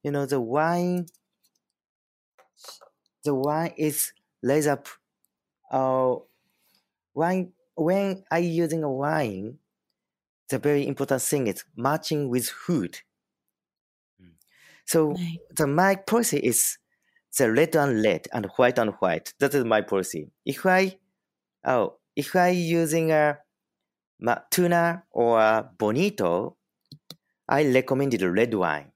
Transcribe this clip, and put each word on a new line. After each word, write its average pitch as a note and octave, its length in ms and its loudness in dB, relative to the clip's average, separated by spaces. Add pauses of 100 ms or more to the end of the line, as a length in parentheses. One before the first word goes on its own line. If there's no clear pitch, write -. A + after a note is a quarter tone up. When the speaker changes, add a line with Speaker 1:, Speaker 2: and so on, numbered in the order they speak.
Speaker 1:
You D3 80 -4
know, C#3+ 140 -2
the C3+ 140 0
wine, E3+ 680 0 (2250)
the D3 100 0
wine D3 440 -2
is D3+ 360 -2 (280)
laid C#3+ 260 2
up, C#3 200 -2 (840)
uh, C3 440 2 (960)
wine, F3+ 400 -2 (220)
when F#3+ 540 -2
I E3 100 0
using E3 440 -2
a D3 80 -4
wine, C3 680 -4 (920)
the C3 100 -2
very C#3+ 260 0
important C3+ 360 -2
thing C#3 260 0
is G2 160 -4 (120)
matching C#3+ 540 -2
with A#2+ 200 -2
food. - 500 -4 (1200)
Mm. F2 120 -20 (520)
So D#3 280 2
Speaker 2:
Right. E3+ 260 -6 (160)
Speaker 1:
the, D3+ 120 0
my F3+ 280 2
policy A3+ 440 -2
is - 380 0 (600)
the A#2+ 140 4
red D#3 240 2
and C3+ 280 2
red F#2+ 300 0
and A#2 120 -4 (120)
white B2 200 4
and A2 220 0
white. E2+ 400 -2
That C#3+ 160 0
is C3+ 80 2
my A2 180 2
policy. F2+ 480 -4 (160)
If - 200 -8
I, F#3+ 340 2 (680)
oh, B2+ 300 0 (200)
if - 200 -6
I F3+ 140 4
using E3 640 0
a D3+ 280 2 (800)
ma-, A#2 220 0 (100)
tuna F3 600 0
or A#2 280 2
a A2 380 2
bonito, A2 800 -2 (880)
I D3 240 2
recommended B2+ 500 2
red G2+ 320 2
wine. D#2+ 420 -2